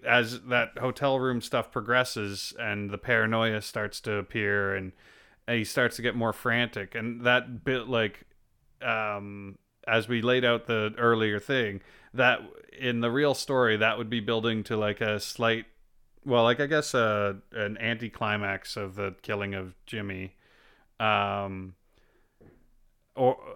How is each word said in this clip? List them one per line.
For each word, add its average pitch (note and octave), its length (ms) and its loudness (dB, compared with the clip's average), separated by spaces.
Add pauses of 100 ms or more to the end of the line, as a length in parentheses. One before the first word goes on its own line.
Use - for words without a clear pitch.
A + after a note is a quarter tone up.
as A#2+ 360 2
that B2 340 0
hotel C3+ 420 0
room B2+ 220 0
stuff - 280 -2
progresses A2 880 -2
and G#2 340 -4
the G2+ 60 -6
paranoia A2+ 640 2
starts - 400 -6
to A2 120 -4
appear G2+ 600 0
and F#2+ 200 -6 (540)
he A#2 160 0
starts A#2+ 340 0
to - 40 -12
get A#2 140 0
more A2+ 180 0
frantic, A#2 640 -2
and A#2 260 -6
that B2 420 2
bit, B2+ 240 -2
like, A2+ 360 0 (580)
um, G2+ 800 -4 (280)
as A2 200 2
we A#2 160 0
laid B2 200 4
out A#2+ 220 2
the A2 320 0
earlier A2 420 4
thing, G#2+ 420 -2 (340)
that B2 260 4 (340)
in A#2+ 260 -2
the A#2 100 2
real C#3 240 4
story, B2 420 2
that A2 220 2
would A2 100 -6
be A#2 120 -2
building A2+ 420 0
to, A2+ 120 -4
like, G#2+ 260 0
a G#2+ 180 0
slight, A2+ 460 0 (600)
well, A#2+ 160 4
like, A#2+ 180 6
I C#3+ 60 0
guess, D3 300 0
uh, G#2 400 2 (160)
an G#2 260 -4
anticlimax G#2+ 1000 -4
of G2 200 -8
the G2 260 -4
killing G2+ 320 -4
of F#2 220 -8 (100)
Jimmy, F#2+ 500 -8 (640)
um, G2+ 760 0 (1400)
or B2+ 220 4 (180)